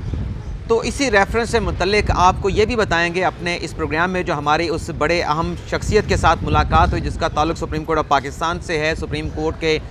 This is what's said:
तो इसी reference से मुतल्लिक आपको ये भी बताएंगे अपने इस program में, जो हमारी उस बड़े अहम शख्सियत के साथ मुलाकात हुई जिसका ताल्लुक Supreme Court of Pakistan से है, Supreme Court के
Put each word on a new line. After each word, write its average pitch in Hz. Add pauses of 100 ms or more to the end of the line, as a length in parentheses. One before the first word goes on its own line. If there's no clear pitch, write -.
(680)
तो 226
इसी 262
reference 208
से 226
मुतल्लिक 196
आपको 185
ये 190
भी 240
बताएंगे 170
अपने 170
इस 165
program 160
में, 180
जो 175
हमारी 151
उस 160
बड़े 151
अहम 165 (140)
शख्सियत 196
के 185
साथ 170
मुलाकात 156
हुई 170
जिसका 147
ताल्लुक 160
Supreme 156
Court 160
of 147
Pakistan 165
से 170
है, 156
Supreme 156
Court 156
के 156 (120)